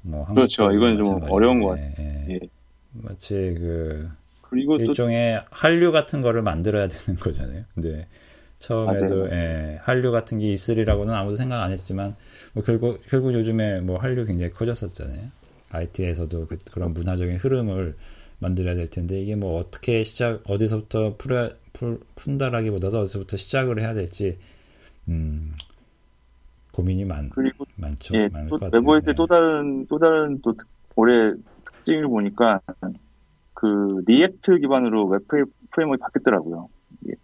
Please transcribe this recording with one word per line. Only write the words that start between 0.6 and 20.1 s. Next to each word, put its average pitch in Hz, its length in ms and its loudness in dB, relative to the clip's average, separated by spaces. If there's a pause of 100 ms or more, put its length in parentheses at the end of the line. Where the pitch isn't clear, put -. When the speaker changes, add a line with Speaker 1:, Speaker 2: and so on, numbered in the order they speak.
Speaker 1:
한국도 101 120 4
Speaker 2:
이건 113 200 4
좀 104 80 2 (140)
Speaker 1:
마찬가지고. 85 160 0
Speaker 2:
어려운 120 260 6
것 92 160 0
Speaker 1:
예, 73 120 -6
Speaker 2:
같아요. 73 180 -8 (220)
Speaker 1:
예. 95 60 -4
Speaker 2:
예. 185 40 -6 (540)
Speaker 1:
마치 107 420 -10 (220)
그 82 500 -4 (340)
Speaker 2:
그리고 139 360 0
또 117 80 2
Speaker 1:
일종의 117 640 0
한류 170 420 4
같은 151 300 0
거를 117 220 2
만들어야 98 440 0
되는 90 320 -6
거잖아요. 69 440 -4 (120)
근데 80 320 -6 (520)
처음에도, 98 560 0 (100)
Speaker 2:
맞아요. 90 80 -6
Speaker 1:
예, 80 480 -4
한류 127 300 0
같은 113 280 -2
게 104 140 0
있으리라고는 107 600 0
아무도 101 220 -2
생각 123 260 -4
안 92 100 -2
했지만, 95 440 -6 (380)
뭐 107 100 -4
결국, 120 460 0
결국 131 240 2
요즘에 110 480 0
뭐 90 160 -2
한류 123 280 -2
굉장히 87 280 -2
커졌었잖아요. 87 680 -6 (500)
아이티에서도 85 760 -4
그, 82 100 -10 (140)
그런 90 220 -4
문화적인 87 420 -2
흐름을 95 600 -2 (440)
만들어야 90 360 0
될 85 140 -4
텐데, 90 320 -4
이게 104 140 -4
뭐 92 240 -2
어떻게 110 440 -2
시작, 117 460 -4